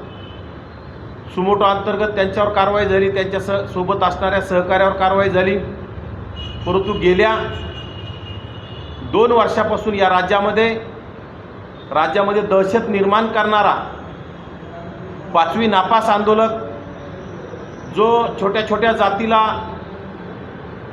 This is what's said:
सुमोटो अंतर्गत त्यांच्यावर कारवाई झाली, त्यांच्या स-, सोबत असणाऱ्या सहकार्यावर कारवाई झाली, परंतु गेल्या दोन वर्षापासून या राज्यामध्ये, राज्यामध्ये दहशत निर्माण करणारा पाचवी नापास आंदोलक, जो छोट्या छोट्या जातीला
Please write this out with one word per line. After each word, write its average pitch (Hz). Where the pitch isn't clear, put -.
सुमोटो 196
अंतर्गत 202
त्यांच्यावर 196
कारवाई 202
झाली, 190
त्यांच्या 190
स-, 196
सोबत 185
असणाऱ्या 190
सहकार्यावर 190
कारवाई 190
झाली, 190
परंतु 190
गेल्या 185
दोन 220
वर्षापासून 214
या 196
राज्यामध्ये, 202
राज्यामध्ये 202
दहशत 190
निर्माण 202
करणारा 208
पाचवी 175
नापास 220
आंदोलक, 214
जो 226
छोट्या 208
छोट्या 214
जातीला 220